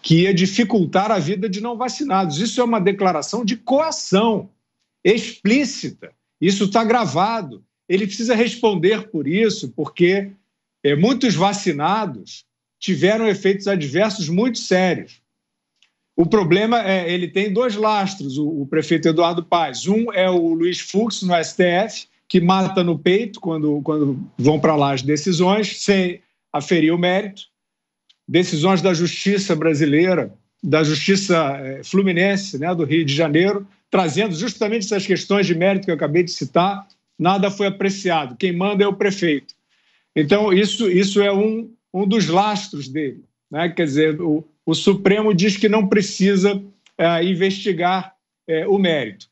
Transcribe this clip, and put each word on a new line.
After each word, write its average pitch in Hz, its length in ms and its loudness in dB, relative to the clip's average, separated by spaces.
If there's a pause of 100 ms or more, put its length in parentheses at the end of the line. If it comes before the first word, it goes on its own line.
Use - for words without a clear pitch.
que 165 180 4
ia 196 120 2
dificultar 190 760 0
a 202 80 2
vida 190 280 -4
de 196 120 -6
não 233 160 -8
vacinados. 196 640 -2
Isso 233 200 -4
é 240 40 2
uma 226 160 0
declaração 196 640 -2
de 220 120 -2
coação 233 920 0 (540)
explícita. 220 1040 -2 (300)
Isso 196 280 0
tá 226 140 2
gravado. 202 800 -2 (260)
Ele 190 160 0
precisa 226 300 -2
responder 214 760 0
por 143 180 -4
isso, 190 480 0
porque, 190 560 0 (500)
é, 143 140 2
muitos 220 400 2
vacinados 180 1080 -2 (360)
tiveram 202 480 2
efeitos 196 400 0
adversos 175 600 -2
muito 226 300 0
sérios. 180 640 -2 (920)
O 170 100 4
problema 214 560 2
é, 185 260 0
ele 175 200 -2
tem 196 240 -2
dois 226 240 0
lastros, 196 600 -2
o, 151 260 -4
o 131 40 -6
prefeito 156 400 0
Eduardo 165 380 2
Paes. 139 420 -2
Um 220 260 0
é 185 160 2
o 170 240 2
Luiz 170 280 -2
Fux, 208 420 -2
no 180 100 0
S 160 240 -2
T 190 60 2
F, 180 440 0 (200)
que 185 140 2
mata 190 420 2
no 170 160 0
peito 202 420 0
quando, 151 420 -2
quando 143 360 -2 (180)
vão 143 220 2
pra 160 160 2
lá 139 200 2
as 127 80 -4
decisões, 180 800 0
sem 185 400 0 (320)
aferir 156 400 2
o 175 60 0
mérito. 190 540 -2 (760)
Decisões 175 520 2
da 180 140 2
justiça 190 600 -2
brasileira, 151 760 0 (300)
da 156 220 2
justiça, 156 760 0
eh, 135 220 -10
fluminense, 190 720 0
né, 160 160 -4
do 170 120 -2
Rio 156 200 0
de 135 80 0
Janeiro, 170 540 0 (240)
trazendo 185 440 0
justamente 214 520 -4
essas 196 180 -2
questões 196 400 0
de 165 120 0
mérito 190 280 0
que 185 60 -4
eu 160 60 0
acabei 156 260 0
de 175 80 -4
citar, 190 560 -2 (320)
nada 190 320 2
foi 196 160 -4
apreciado. 185 720 -2
Quem 185 160 -2
manda 196 320 0
é - 20 4
o 196 80 0
prefeito. 190 600 -2 (600)
Então, 196 380 2
isso, 208 360 2
isso 196 320 2
é 202 120 2
um, 220 360 -2 (240)
um 196 140 -2
dos 190 220 2
lastros 190 600 -2
dele, 139 360 -8 (260)
né? 165 180 -4
Quer 170 160 -2
dizer, 151 360 0
o, 156 260 -2 (180)
o 160 100 0
Supremo 202 600 2
diz 190 220 2
que 214 120 0
não 208 200 2
precisa, 196 760 0 (340)
eh, 170 280 2
investigar, 185 920 -2 (340)
eh, 160 200 -2
o 196 100 4
mérito. 143 540 -2